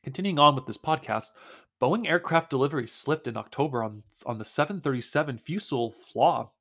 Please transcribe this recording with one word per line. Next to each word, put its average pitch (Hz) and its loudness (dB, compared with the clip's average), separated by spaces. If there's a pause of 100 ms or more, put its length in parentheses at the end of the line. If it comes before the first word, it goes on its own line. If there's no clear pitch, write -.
Continuing 175 -4
on 147 10
with 127 -4
this 113 -10
podcast, 113 -2 (500)
Boeing 185 2
aircraft 165 2
delivery 139 0
slipped 156 -2
in 113 -6
October 127 -2
on, 107 -8 (220)
on 117 -6
the 110 -10
seven 156 -2
thirty-seven 139 -2
fuselage 123 -4
flaw. 123 -2 (100)